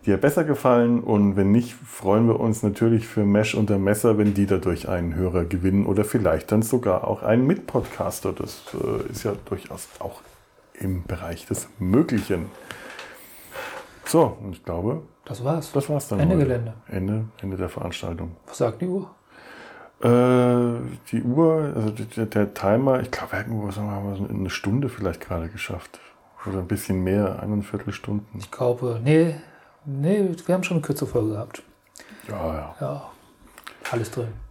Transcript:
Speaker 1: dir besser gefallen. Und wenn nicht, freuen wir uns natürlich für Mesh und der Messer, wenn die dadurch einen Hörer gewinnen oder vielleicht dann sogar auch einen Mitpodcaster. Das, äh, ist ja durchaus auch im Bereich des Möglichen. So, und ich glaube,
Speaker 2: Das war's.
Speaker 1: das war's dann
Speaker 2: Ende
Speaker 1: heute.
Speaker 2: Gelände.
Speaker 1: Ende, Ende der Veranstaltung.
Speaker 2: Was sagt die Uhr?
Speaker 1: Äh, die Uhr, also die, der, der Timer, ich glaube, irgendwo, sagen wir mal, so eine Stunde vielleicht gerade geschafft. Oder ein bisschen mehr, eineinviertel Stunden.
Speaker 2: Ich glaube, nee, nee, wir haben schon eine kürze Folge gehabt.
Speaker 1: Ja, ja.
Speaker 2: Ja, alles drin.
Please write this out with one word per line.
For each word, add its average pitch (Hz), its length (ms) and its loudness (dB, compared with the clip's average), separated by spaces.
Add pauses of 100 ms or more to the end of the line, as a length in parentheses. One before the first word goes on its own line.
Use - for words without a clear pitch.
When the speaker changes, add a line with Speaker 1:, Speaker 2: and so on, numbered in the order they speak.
Speaker 1:
dir 98 120 4
besser 143 280 2
gefallen. 120 560 4
Und 101 340 4
wenn 98 160 4
nicht, 117 240 4
freuen 107 520 2
wir 117 120 4
uns 110 240 0
natürlich 113 420 2
für - 200 -2
Mesh 104 280 4
und 104 160 2
der 104 100 2
Messer, 104 380 4
wenn 104 160 4
die 98 140 2
dadurch 90 420 0
einen 87 240 -2
Hörer 90 320 0
gewinnen 95 400 2
oder 98 200 2
vielleicht 87 460 0
dann 107 120 4
sogar 113 440 0
auch 104 160 -2
einen 117 220 4
Mitpodcaster. - 880 -2
Das, - 280 -8 (120)
äh, - 380 -4
ist - 140 -10
ja 101 80 0 (120)
durchaus - 440 -10 (100)
auch - 220 -12 (520)
im 92 300 -4
Bereich 85 440 -8
des - 200 -4 (120)
Möglichen. 98 680 2 (1600)
So, 143 380 4
und 95 100 -8
ich - 120 -16
glaube, 87 380 -4 (220)
Speaker 2:
Das 117 180 -12
war's. 127 280 -4
Speaker 1:
das 143 180 0
war's 147 180 -2
dann 101 120 -2
Speaker 2:
Ende 175 160 4
Speaker 1:
heute. 147 100 4
Speaker 2:
Gelände. 117 280 -2 (160)
Speaker 1:
Ende, 104 360 -2 (160)
Ende 95 160 -6
der 90 120 -4
Veranstaltung. 85 680 -8 (120)
Speaker 2:
Was - 100 -18
sagt - 240 -2
die 180 60 -4
Uhr? 190 220 -6 (920)
Speaker 1:
Äh, 123 800 4 (320)
die 117 100 0
Uhr, 156 540 4
also 107 160 0
die, 117 140 -8
der, 113 200 -4
der 104 280 0
Timer, 127 480 4
ich 123 100 -6
glaube, - 260 -6
irgendwo, 107 340 -4
sagen 104 160 -6
wir 101 140 -4
mal, 101 160 -6
so 98 100 -4
eine 98 220 -4
Stunde 120 400 0
vielleicht 90 320 -4
gerade 82 280 -6
geschafft. - 500 -10 (480)
Oder 95 120 -4
ein 85 80 -6
bisschen 95 360 -2
mehr, 98 380 2
eineinviertel 104 520 -4
Stunden. 104 460 -8
Speaker 2:
Ich - 100 -14
glaube, 123 540 -2
nee, 156 320 4 (500)
nee, 170 440 0 (160)
wir 175 100 2
haben 185 80 -2
schon 175 140 0
eine 147 80 0
kürze 185 200 -2
Folge 110 280 0
gehabt. - 280 -8 (680)
Speaker 1:
Ja, 87 260 -4
ja. 76 280 -8
Speaker 2:
Ja, 71 300 -8 (800)
alles 117 200 -2
drin. 117 180 -6 (220)